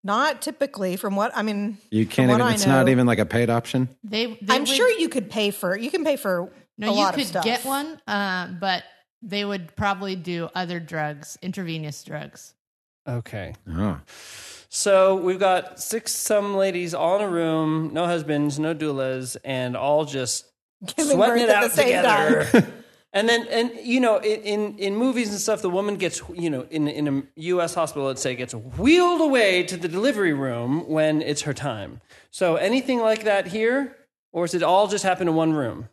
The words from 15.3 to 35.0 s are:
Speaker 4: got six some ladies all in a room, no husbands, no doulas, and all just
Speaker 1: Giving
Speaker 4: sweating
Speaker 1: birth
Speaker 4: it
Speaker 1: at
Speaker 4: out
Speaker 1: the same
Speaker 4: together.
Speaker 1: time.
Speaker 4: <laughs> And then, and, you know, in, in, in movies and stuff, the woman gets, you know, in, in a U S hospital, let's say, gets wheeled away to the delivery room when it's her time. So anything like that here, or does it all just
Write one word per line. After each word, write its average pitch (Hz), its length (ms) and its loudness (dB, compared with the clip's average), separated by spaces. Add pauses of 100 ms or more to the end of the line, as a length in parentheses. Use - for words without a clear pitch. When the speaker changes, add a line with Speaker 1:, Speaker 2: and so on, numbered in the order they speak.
Speaker 4:
got 185 400 0
six - 320 -6
some 202 440 0
ladies 180 380 -2
all 170 240 2
in 208 60 2
a 196 60 -2
room, 160 640 0
no 170 120 0
husbands, 147 540 0
no 160 160 0
doulas, 131 680 -4
and 127 340 -4
all 147 280 2
just 135 400 -6 (520)
Speaker 1:
Giving 294 180 2
Speaker 4:
sweating 233 200 4
Speaker 1:
birth 240 80 4
Speaker 4:
it 226 60 4
Speaker 1:
at 202 60 6
Speaker 4:
out 208 80 4
Speaker 1:
the 226 120 0
same 190 120 6
Speaker 4:
together. 202 560 4 (180)
Speaker 1:
time. - 160 -2
Speaker 4:
<laughs> - 60 -20 (300)
And 208 160 2
then, 233 200 2
and, 233 220 0 (100)
you 247 200 2
know, 220 160 4
in, 214 240 0
in, 208 360 -4
in 196 200 -4
movies 240 320 0
and 202 100 -6
stuff, 220 220 0
the 190 80 -2
woman 202 260 -2
gets, 170 260 -4 (120)
you 170 160 -4
know, 127 200 -4
in, 151 200 -2
in 147 180 -4
a 139 160 -2 (200)
U 175 180 0
S 170 120 -2
hospital, 147 340 -2
let's 131 140 -6
say, 127 140 -2
gets 123 180 -8
wheeled 277 680 2
away 214 420 4
to 175 140 -6
the 170 100 -6
delivery 196 460 0
room 131 560 -2
when 156 320 2
it's 143 220 -4
her 147 100 -4
time. 113 480 -8 (300)
So 170 260 0
anything 254 420 0
like 220 240 2
that 196 240 2
here, 233 480 -2 (380)
or 175 140 -2
does 165 80 -4
it 170 80 2
all 185 260 4
just 196 160 -2